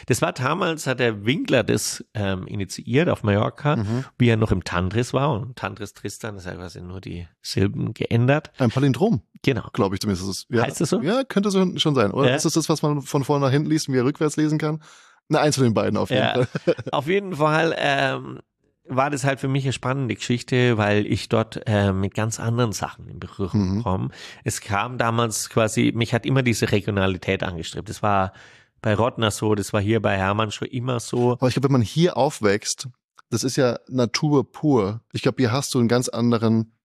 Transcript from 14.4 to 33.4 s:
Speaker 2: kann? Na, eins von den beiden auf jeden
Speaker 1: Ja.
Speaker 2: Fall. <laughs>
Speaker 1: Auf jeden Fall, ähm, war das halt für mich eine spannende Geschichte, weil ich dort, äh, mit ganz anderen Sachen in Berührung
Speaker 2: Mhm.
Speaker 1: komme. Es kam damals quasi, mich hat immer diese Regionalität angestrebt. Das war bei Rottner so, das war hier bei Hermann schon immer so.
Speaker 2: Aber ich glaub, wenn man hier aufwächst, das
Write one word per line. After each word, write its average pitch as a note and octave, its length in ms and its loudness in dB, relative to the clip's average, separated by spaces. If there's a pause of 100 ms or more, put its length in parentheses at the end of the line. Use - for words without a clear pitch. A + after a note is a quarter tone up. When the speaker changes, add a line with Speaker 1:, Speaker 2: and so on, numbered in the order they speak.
Speaker 2:
kann? D#3 240 -4 (460)
Na, D3+ 120 4
eins D3 160 4
von C3 80 4
den A#2 100 4
beiden G2+ 240 2
auf F#2+ 100 -2
jeden B2+ 140 2
Speaker 1:
Ja. A#2+ 120 2
Speaker 2:
Fall. B2 140 0 (180)
<laughs> - 260 -2
Speaker 1:
Auf C#3 140 -2
jeden F#3 300 -2
Fall, D#3 420 2
ähm, C3+ 600 -2 (460)
war C3 220 0
das C#3 160 -4
halt C3+ 160 0
für C#3 80 -2
mich C3+ 160 0
eine C3+ 80 0
spannende B2+ 420 -2
Geschichte, B2 600 0
weil G#2 300 2
ich - 240 -4
dort, A2 340 -2
äh, G2+ 300 2
mit F#2+ 180 -2
ganz A2 260 -4
anderen A#2 340 -2
Sachen E2+ 360 -8
in - 100 -14
Berührung F#2+ 580 -2
Speaker 2:
Mhm. A2+ 60 -2
Speaker 1:
komme. G#2 260 -2 (360)
Es - 160 -6
kam A2+ 380 -2
damals A#2 500 0
quasi, A#2 460 2
mich A2+ 180 -2
hat A#2 140 0
immer C3+ 160 2
diese A#2+ 280 2
Regionalität F#2+ 720 0
angestrebt. F2 460 -8
Das - 140 -12
war G2 320 0 (480)
bei G#2+ 120 2
Rottner A2+ 360 0
so, G#2+ 240 0
das G2+ 180 -2
war G#2+ 80 2
hier G#2 220 2
bei G2+ 160 2
Hermann G2+ 320 0
schon - 180 -8
immer B2 320 -4
so. B2 320 0
Speaker 2:
Aber C#3 160 0
ich - 60 -2
glaub, B2+ 100 0
wenn C#3 80 4
man C3 80 6
hier D#3+ 380 2
aufwächst, G#2+ 720 0 (420)
das A#2 140 -2